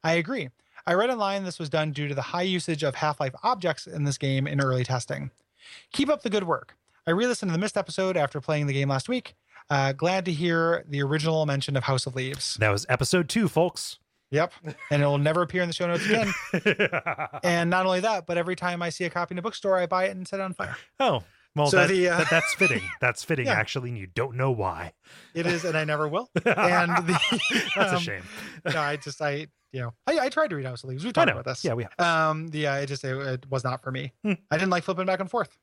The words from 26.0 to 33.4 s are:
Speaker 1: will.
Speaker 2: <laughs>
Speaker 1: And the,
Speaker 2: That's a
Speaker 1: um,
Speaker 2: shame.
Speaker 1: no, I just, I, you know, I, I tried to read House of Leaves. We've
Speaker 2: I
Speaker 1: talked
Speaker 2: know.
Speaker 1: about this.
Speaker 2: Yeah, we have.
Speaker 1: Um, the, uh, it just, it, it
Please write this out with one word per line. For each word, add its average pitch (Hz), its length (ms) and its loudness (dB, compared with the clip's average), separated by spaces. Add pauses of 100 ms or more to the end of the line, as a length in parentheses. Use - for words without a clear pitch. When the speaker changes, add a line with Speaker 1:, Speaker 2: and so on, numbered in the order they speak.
Speaker 1:
will. 185 300 -4
Speaker 2:
<laughs> - 80 0
Speaker 1:
And 175 460 4 (160)
the, 175 120 4 (560)
Speaker 2:
That's 196 180 4
a - 20 2
Speaker 1:
um, 180 60 2
Speaker 2:
shame. 98 220 -6 (420)
Speaker 1:
no, 160 160 0
I 147 160 0
just, 147 240 -10
I, 147 260 -2 (240)
you 131 100 -6
know, 120 120 -6 (140)
I, 311 120 4
I 262 100 2
tried 302 200 2
to 175 80 -4
read 135 80 -4
House 127 180 -8
of 135 60 -12
Leaves. 131 160 -8
We've 247 60 -2
Speaker 2:
I - 20 -8
Speaker 1:
talked 320 140 6
Speaker 2:
know. 131 120 2
Speaker 1:
about 123 60 -8
this. 131 180 -6
Speaker 2:
Yeah, 147 120 2
we 120 100 -2 (120)
have. - 80 -12
Speaker 1:
Um, 160 440 2
the, 151 180 -2
uh, 139 100 0
it 139 100 -4
just, 135 180 -6
it, 131 100 -2
it 131 340 -4